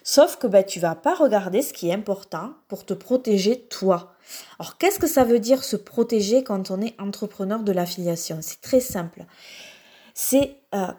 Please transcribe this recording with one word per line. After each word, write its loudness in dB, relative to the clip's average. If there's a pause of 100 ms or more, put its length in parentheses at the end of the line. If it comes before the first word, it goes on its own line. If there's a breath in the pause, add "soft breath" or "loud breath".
Sauf 4
que, -4
ben, 6
tu -8
vas 0
pas -2
regarder 2
ce -6
qui -6
est 0
important -6 (180)
pour -12
te -8
protéger 0
toi. 0 (460 loud breath)
Alors, -16
qu'est-ce 0
que 0
ça 4
veut 4
dire 2
se -4
protéger 0
quand -6
on -4
est -8
entrepreneur -6
de -2
l'affiliation ? -4
C'est -14
très 2
simple. -8 (880 loud breath)
C'est, 0 (180)
euh, -4 (100)